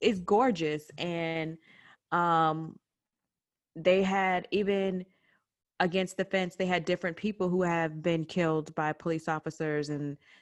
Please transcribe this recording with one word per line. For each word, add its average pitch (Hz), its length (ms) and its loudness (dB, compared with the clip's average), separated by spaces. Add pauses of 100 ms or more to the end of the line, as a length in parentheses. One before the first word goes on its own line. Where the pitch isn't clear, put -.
it's 214 200 2
gorgeous. 175 800 2
And, 165 580 -4 (560)
um, 165 680 2 (960)
they 185 280 4
had 190 480 0
even 190 540 0 (720)
against 185 380 0
the 190 80 -2
fence, 185 300 -2
they 185 100 -2
had 175 200 0
different 180 320 -2
people 202 320 -2
who 185 140 2
have 165 380 0
been 165 240 0
killed 156 500 0
by 156 180 0
police 160 340 -4
officers, 156 640 -4
and 143 280 -6 (240)